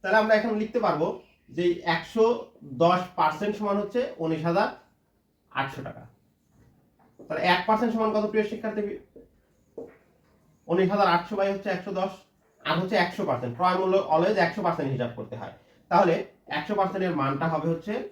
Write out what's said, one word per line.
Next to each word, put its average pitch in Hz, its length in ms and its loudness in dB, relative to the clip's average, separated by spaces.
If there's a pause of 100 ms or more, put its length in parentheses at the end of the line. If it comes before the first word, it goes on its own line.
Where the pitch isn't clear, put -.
তাহলে 190 220 2
আমরা 220 120 4
এখন 214 180 2 (100)
লিখতে 226 180 -2
পারবো 175 420 0 (340)
যে 175 80 -2 (320)
একশো 226 540 0 (140)
দশ 165 360 2 (180)
পার্সেন্ট 185 380 0
সমান 202 260 -2
হচ্ছে 240 320 -4 (100)
উনিশ 160 240 -2
হাজার 185 200 2 (800)
আটশো 135 380 -6
টাকা। - 140 -16 (1200)
তাহলে - 160 -4 (120)
এক - 120 0
পার্সেন্ট 220 280 2
সমান 220 200 0
কত 214 180 2
প্রিয় 214 180 0
শিক্ষার্থী? 214 320 -6 (1800)
উনিশ 180 240 2
হাজার 202 240 4
আটশো 196 220 -2
বাই 196 160 2
হচ্ছে 196 180 -4
একশো 180 300 -6
দশ, 196 120 -2 (520)
আর 156 160 0
হচ্ছে 190 160 0
একশো 185 320 0
পার্সেন্ট। 123 280 -4
ক্রয় 180 240 2
মূল্য 190 140 2 (180)
always 185 240 4 (100)
একশো 190 200 -4
পার্সেন্ট 160 280 -2
হিসাব 117 220 -4
করতে - 240 -10
হয়। 98 140 -12 (360)
তাহলে 175 240 6 (320)
একশো - 280 -4
পার্সেন্ট 190 320 0
এর 165 140 -2
মানটা 143 320 -2
হবে 156 200 -2
হচ্ছে 180 200 -6 (200)